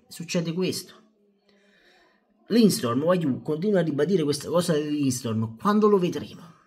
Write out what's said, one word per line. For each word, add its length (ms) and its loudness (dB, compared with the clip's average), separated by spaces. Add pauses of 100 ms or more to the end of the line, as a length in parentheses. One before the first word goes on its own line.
succede 460 -8
questo. 400 -6 (1500)
Lindstorm, 560 2
va 140 2
giù, 240 -2
continua 400 -2
a 20 2
ribadire 400 2
questa 240 -2
cosa 260 0
di 160 0
Lindstorm, 680 -2
quando 320 2
lo 80 4
vedremo? 580 -6 (120)